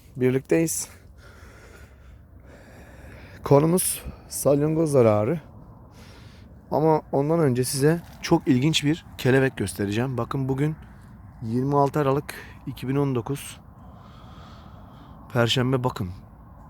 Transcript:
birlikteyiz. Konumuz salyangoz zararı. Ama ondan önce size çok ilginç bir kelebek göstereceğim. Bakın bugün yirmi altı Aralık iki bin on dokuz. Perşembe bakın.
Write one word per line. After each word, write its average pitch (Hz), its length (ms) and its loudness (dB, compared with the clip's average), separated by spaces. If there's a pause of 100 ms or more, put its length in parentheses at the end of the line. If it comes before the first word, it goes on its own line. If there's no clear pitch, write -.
(160)
birlikteyiz. 135 720 0 (2500)
Konumuz 160 580 2 (260)
salyangoz 151 640 0
zararı. 117 500 4 (1300)
Ama 156 320 2 (100)
ondan 147 280 2
önce 127 240 2
size 147 360 0 (220)
çok 165 260 0
ilginç 147 360 2
bir 147 220 -2 (120)
kelebek 131 380 2
göstereceğim. 110 600 -4
Bakın 131 300 -4
bugün 147 280 -2 (640)
yirmi 127 340 -2
altı 139 240 2
Aralık 139 340 -2 (320)
iki 127 220 -10
bin 135 80 0
on 139 180 0
dokuz. - 460 -8 (1700)
Perşembe 127 520 0
bakın. 117 240 -4 (600)